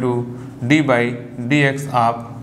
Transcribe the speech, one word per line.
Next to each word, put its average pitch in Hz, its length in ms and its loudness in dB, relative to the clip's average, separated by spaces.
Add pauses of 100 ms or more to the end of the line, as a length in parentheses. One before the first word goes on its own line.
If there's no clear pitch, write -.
to 123 100 2 (520)
d 147 200 4
by 123 200 4 (460)
dx 143 460 2
of 120 240 2 (240)